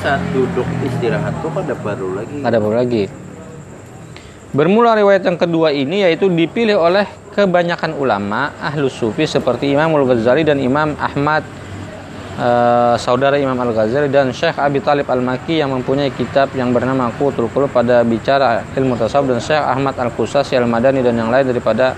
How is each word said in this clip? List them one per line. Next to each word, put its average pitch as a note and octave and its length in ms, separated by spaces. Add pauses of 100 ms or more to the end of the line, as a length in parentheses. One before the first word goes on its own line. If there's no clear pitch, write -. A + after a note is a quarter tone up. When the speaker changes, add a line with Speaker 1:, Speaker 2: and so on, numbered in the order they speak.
Speaker 1:
saat C#3 180 (140)
duduk B2+ 320 (160)
istirahat G#2+ 560
tuh D#3 160
ada C#3+ 240
baru F#2+ 400
lagi. B2+ 240
Speaker 2:
Ada A#2 160
baru G#2+ 160
lagi. A#2+ 280 (1500)
Bermula G3+ 480
riwayat G3 240
yang F3 160
kedua E3 320
ini, D3 320
yaitu E3+ 240
dipilih F#3+ 480
oleh F#3+ 320 (240)
kebanyakan F3 640
ulama A#2 640
Ahlus C#3+ 400
Sufi A#2 240
seperti C#3 480
Imam D#3 240
Al-Ghazali B2+ 480
dan D3 160
Imam C#3+ 400
Ahmad, D3+ 480 (880)
eh, A#2+ 640
saudara C3+ 400
Imam C3 160
Al-Ghazali B2 560
dan C3 240
Syekh - 240
Abi C#3 240
Talib C#3+ 240
Al-Maki B2+ 560
yang C3+ 80
mempunyai C3+ 400
kitab C3 400
yang B2 240
bernama B2 400
Qutul B2+ 320
Qulub C3+ 240
pada A#2+ 320
bicara A#2 720
ilmu C3 240
tasawuf, C3 320
dan A#2+ 80
Syekh D3+ 240
Ahmad C3+ 320
Al-Qusasi B2+ 640
Al-Madani A#2+ 400
dan A#2+ 160
yang A2+ 160
lain C3 160
daripada B2 500